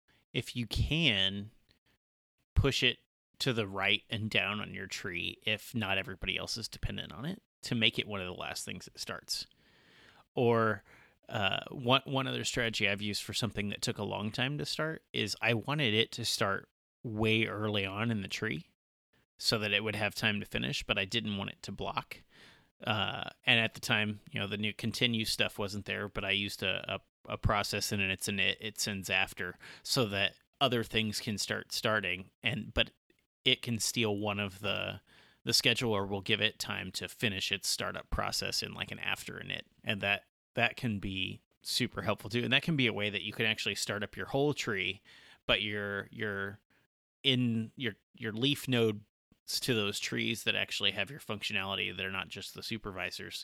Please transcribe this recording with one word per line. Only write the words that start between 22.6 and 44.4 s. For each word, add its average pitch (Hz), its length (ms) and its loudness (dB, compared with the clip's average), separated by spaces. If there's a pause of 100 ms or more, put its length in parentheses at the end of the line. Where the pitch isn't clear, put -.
Uh, 107 380 -2 (220)
and 120 140 6
at 110 140 2
the - 80 -12
time, 107 380 2 (120)
you 113 80 -2
know, 101 80 0
the 101 100 -4
new 107 160 -2
continue 113 520 0
stuff - 320 0
wasn't 101 280 -4
there, 101 220 -2
but 101 160 -6
I 98 80 0
used 101 300 0
a, 98 380 -2 (280)
a, 110 60 -4
a 107 40 -4
process 104 540 0
and 101 100 0
it's 95 260 0
an 101 120 0
it, 95 220 2
it 107 180 -8
sends 98 300 -2
after 95 480 0 (240)
so 131 240 2
that 98 280 2 (280)
other 120 220 2
things 110 360 0
can 107 180 -4
start 101 360 -4
starting, 98 520 0 (160)
and, 113 320 -2
but 117 180 2 (520)
it 131 180 6
can 120 180 0
steal 107 360 2
one 104 240 0
of 98 220 -4
the, 98 400 -2 (420)
the 127 80 -2
scheduler 113 560 4
will 98 140 -2
give 104 180 2
it 104 180 2
time 98 320 -4
to 92 200 -6
finish 98 420 0
its 101 160 -2
startup - 420 -4
process 98 540 -2
in, 104 100 -6
like, - 160 -6
an 101 100 -8
after - 340 -4
init. 92 300 -6 (200)
And 110 160 -2
that, 98 220 2 (340)
that 120 220 2
can 107 220 0
be 95 420 -4 (220)
super - 400 0
helpful 107 260 -2
too. 120 140 0
And 117 100 0
that 139 80 6
can 165 160 2
be 131 100 6
a 107 60 2
way 104 160 0
that 98 140 -2
you 101 100 -4
can 117 120 0
actually 107 300 0
start 104 280 -2
up - 120 -8
your 95 120 -6
whole 139 260 2